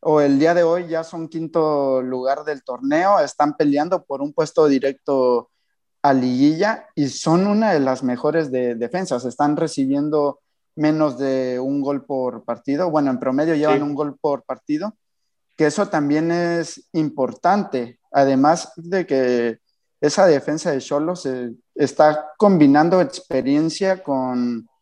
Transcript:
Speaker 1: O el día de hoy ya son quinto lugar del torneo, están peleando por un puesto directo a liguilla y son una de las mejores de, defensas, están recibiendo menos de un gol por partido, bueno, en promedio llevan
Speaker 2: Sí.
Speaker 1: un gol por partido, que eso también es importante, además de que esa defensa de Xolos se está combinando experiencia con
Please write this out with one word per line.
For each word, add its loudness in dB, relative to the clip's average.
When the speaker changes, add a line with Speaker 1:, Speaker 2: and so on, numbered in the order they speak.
Speaker 1:
O 2
el 4
día 4
de 2
hoy 0
ya -4
son -10
quinto 0
lugar -4
del -8
torneo, 0
están 0
peleando 0
por -8
un -6
puesto 2
directo 0
a 4
liguilla 0
y -2
son 0
una 2
de 2
las -2
mejores -2
de, -2
defensas, -4
están -2
recibiendo -2
menos 0
de -2
un -4
gol -4
por -6
partido, -4
bueno, 0
en -2
promedio 0
llevan 2
Speaker 2:
Sí. -2
Speaker 1:
un -6
gol -6
por -4
partido, -8
que 2
eso 0
también 0
es -4
importante, -2
además 2
de -4
que 0
esa 4
defensa 2
de -2
Xolos -4
se -6
está 2
combinando 4
experiencia -2
con -4